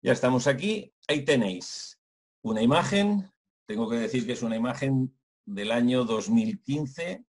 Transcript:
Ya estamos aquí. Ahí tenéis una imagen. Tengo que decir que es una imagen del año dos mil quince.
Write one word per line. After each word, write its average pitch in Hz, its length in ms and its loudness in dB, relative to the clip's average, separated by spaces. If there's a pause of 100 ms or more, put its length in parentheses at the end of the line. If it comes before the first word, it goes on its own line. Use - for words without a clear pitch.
Ya 131 60 2
estamos 127 340 2
aquí. 185 480 -2 (140)
Ahí 147 180 -2
tenéis 107 760 -2 (440)
una 110 180 -2
imagen. 196 720 2 (320)
Tengo 110 240 -4
que 117 60 -2
decir 117 320 -2
que 123 60 -4
es 117 100 -6
una 113 120 -2
imagen 131 640 -2 (280)
del 101 240 -4
año 120 320 4
dos 110 260 -2
mil 110 320 2
quince. 160 640 -6 (140)